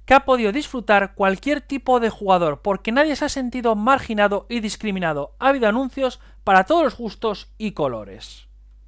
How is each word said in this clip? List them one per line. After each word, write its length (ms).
que 80
ha 100
podido 260
disfrutar 640
cualquier 460
tipo 400
de 100
jugador, 520
porque 280
nadie 240
se 120
ha 20
sentido 480
marginado 720
y 100
discriminado. 800
Ha 120
habido 180
anuncios 520
para 220
todos 180
los 140
gustos 600
y 140
colores. 760